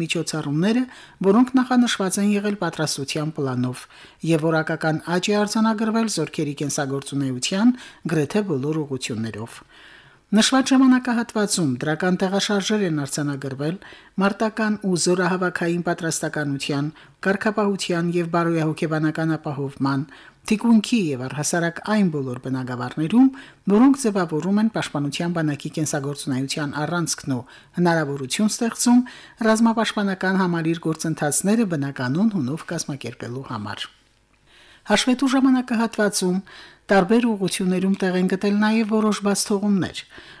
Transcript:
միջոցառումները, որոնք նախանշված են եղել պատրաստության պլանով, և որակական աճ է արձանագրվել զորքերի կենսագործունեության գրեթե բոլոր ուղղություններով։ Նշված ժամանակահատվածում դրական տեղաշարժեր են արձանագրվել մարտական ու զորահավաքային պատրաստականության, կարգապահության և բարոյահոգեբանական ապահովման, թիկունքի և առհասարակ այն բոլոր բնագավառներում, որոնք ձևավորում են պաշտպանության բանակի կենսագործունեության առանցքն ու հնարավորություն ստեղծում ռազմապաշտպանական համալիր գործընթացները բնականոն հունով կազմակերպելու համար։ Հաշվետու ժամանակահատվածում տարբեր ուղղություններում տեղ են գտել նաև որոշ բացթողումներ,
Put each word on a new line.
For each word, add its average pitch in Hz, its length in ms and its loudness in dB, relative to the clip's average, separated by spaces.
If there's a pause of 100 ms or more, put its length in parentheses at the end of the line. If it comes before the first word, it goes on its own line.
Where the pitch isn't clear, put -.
միջոցառումները, 160 800 0 (420)
որոնք 226 320 6
նախանշված 240 640 2
են 202 140 4
եղել 202 260 -2
պատրաստության 156 800 -2
պլանով, 127 480 -2 (420)
և 160 160 2
որակական 160 560 0 (140)
աճ 180 100 -2
է 208 160 2
արձանագրվել 220 760 0
զորքերի 147 440 -4
կենսագործունեության 139 1120 0 (400)
գրեթե 160 400 0
բոլոր 147 320 -2
ուղղություններով։ 113 720 -8 (760)
Նշված 262 380 4
ժամանակահատվածում 233 1080 2
դրական 160 400 0
տեղաշարժեր 202 640 0
են 156 200 0
արձանագրվել 139 720 -4 (460)
մարտական 214 520 0 (120)
ու 185 100 0 (100)
զորահավաքային 180 800 0
պատրաստականության, 151 1000 -4 (400)
կարգապահության 196 800 0 (100)
և 170 180 -2
բարոյահոգեբանական 160 1040 0
ապահովման, 139 640 -4 (480)
թիկունքի 226 500 4 (140)
և 123 120 -6
առհասարակ 160 540 -2 (140)
այն 202 220 4
բոլոր 131 300 -6
բնագավառներում, 131 840 2 (400)
որոնք 247 320 8
ձևավորում 185 600 0
են 220 140 4
պաշտպանության 147 600 -2
բանակի 151 400 -2
կենսագործունեության 143 1080 -4
առանցքն 156 520 -4
ու 120 60 -4 (360)
հնարավորություն 165 760 0
ստեղծում 240 480 4 (440)
ռազմապաշտպանական 214 960 2
համալիր 170 440 0
գործընթացները 160 880 0
բնականոն 139 600 0
հունով 147 380 -4
կազմակերպելու 131 760 -8
համար։ 104 380 -10 (960)
Հաշվետու 254 480 2
ժամանակահատվածում 233 1000 2 (500)
տարբեր 202 400 4
ուղղություններում 190 720 0
տեղ 185 220 0
են 185 100 2
գտել 202 320 0
նաև 220 320 2
որոշ 214 320 2
բացթողումներ, 196 760 0 (400)